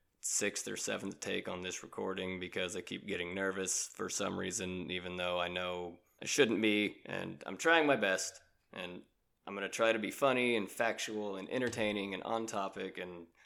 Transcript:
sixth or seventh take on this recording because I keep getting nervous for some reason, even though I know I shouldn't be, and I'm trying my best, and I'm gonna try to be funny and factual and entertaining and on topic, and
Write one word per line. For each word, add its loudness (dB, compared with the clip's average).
sixth 0
or -4
seventh -4
take -4
on -4
this -6
recording -4
because -2
I -4
keep -8
getting -2
nervous 0
for -4
some 0
reason, -2
even -4
though 2
I 2
know -4
I -8
shouldn't 6
be, 4
and -6
I'm -6
trying 6
my 6
best, 2
and -8
I'm -6
gonna -2
try 6
to 4
be -2
funny 4
and 0
factual -2
and -8
entertaining 0
and -6
on -2
topic, -4
and -8